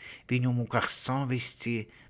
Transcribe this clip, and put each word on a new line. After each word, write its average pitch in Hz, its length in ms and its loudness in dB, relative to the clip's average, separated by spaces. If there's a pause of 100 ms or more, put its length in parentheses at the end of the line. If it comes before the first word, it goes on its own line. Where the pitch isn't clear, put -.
(300)
він 123 160 2
у 123 60 4
муках 120 380 0
совісті 123 1000 0 (220)